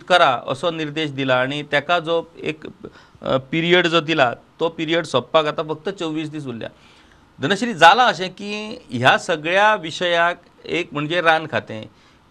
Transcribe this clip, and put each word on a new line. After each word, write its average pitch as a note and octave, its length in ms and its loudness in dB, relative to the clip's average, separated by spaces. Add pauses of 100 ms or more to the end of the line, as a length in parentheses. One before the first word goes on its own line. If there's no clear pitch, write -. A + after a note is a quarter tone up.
करा D#3+ 400 4
असो E3+ 240 -2
निर्देश D#3 400 -4
दिला C3 240 0
आणि C3+ 280 -2
तेका D3 360 0
जो E3 240 -2 (140)
एक, D#3 280 -8 (560)
अ, C3+ 160 0
पिरियड E3+ 500 2
जो E3 120 2
दिला, D3 340 2 (260)
तो E3+ 100 0
पिरियड E3 360 -2
सोंपपाक D3 400 2
आतां D3+ 220 -4
फक्त D#3 220 -8
चोवीस D#3+ 420 -6
दीस D3+ 160 -10
उरल्या. A#2 220 -10 (720)
धनश्री, G3 320 0
जाला F3+ 320 6
अशें F#3 240 0
की G#3 600 -12
ह्या B2+ 280 2
सगळ्या F#3 580 0
विशयाक F3 600 -2 (280)
एक E3+ 260 -4
म्हणजे D3+ 300 -4
रान D#3+ 300 4
खातें, A2 320 -6 (460)